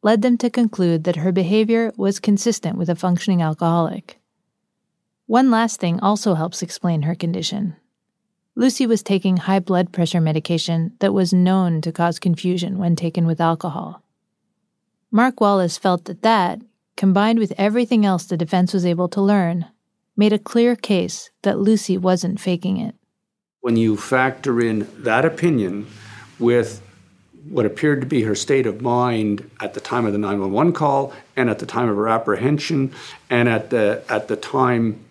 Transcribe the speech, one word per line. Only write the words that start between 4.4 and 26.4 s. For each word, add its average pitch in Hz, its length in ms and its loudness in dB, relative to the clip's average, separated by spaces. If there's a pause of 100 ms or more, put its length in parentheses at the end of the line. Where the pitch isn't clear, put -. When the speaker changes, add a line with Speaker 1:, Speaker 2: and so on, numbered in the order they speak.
Speaker 1:
One 247 240 4
last 226 300 2
thing 175 200 0
also 202 360 2
helps 160 260 -4
explain 170 420 -2
her 165 120 -2
condition. 175 600 -4 (840)
Lucy 254 300 0
was 220 160 2
taking 185 340 0
high 190 220 0
blood 180 340 0
pressure 175 260 0
medication 165 800 -2
that - 160 0
was 185 180 2
known 180 480 2
to 165 120 -6
cause 170 260 -2
confusion 180 600 -2
when 170 160 2
taken 165 320 -2
with 165 120 -2
alcohol. 165 600 -4 (1080)
Mark 247 280 2
Wallace 190 380 2
felt 180 280 0
that - 180 -12
that, 214 360 2 (360)
combined 202 420 2
with 220 180 -2
everything 220 480 2
else 185 220 2
the 180 100 -4
defense 180 380 0
was 180 100 0
able 175 260 0
to 202 120 -2
learn, 180 460 0 (480)
made 208 180 4
a 208 60 0
clear 233 360 2
case 185 540 -2 (140)
that - 160 0
Lucy 196 400 2
wasn't 185 400 0
faking 185 380 -2
it. - 180 -8 (680)
Speaker 2:
When 117 160 0
you 110 180 2
factor 127 640 0
in 110 280 0 (160)
that 120 200 2
opinion 117 640 -2 (540)
with 120 420 2 (680)